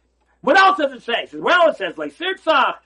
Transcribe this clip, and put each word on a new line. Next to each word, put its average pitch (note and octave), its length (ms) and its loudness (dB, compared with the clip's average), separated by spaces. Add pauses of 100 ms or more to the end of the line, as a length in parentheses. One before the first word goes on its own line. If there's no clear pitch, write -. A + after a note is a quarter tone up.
(420)
What C4+ 160 2
else F#4+ 200 4
does C#4 160 -4
it A#3 100 -20
say? A3 200 -6
It - 80 -16
says, D3+ 100 -12
well, C#4+ 280 2
it - 80 -4
says, F3 200 -8
"Lo D3+ 100 -8
sirtzach," C4+ 680 -2 (100)